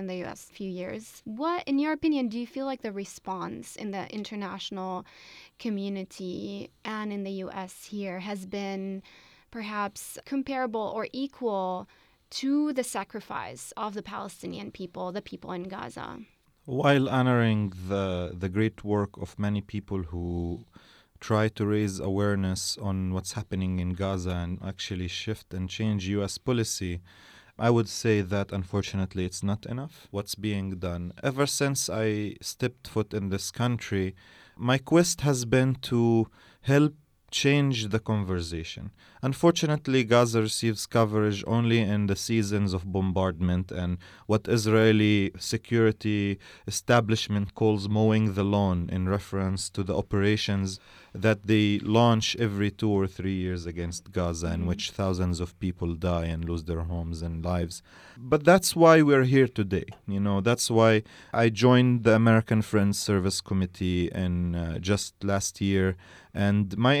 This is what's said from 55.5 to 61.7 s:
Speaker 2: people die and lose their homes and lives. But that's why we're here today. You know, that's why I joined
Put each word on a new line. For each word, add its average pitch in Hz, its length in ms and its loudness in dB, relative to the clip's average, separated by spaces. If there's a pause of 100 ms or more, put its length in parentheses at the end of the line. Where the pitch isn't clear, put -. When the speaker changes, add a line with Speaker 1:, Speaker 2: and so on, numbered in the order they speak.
Speaker 2:
people 87 300 -2
die 85 380 0
and 80 160 -4
lose 85 200 -4
their 82 220 -4
homes 82 300 -6
and 82 220 -6
lives. 87 320 -2 (560)
But 151 180 2
that's 180 220 6 (100)
why 165 200 10
we're 139 340 6
here 131 140 6 (120)
today. 95 260 -2 (200)
You 98 180 -2
know, 98 120 2 (120)
that's - 180 0 (100)
why 113 140 8 (520)
I - 60 6
joined 123 540 6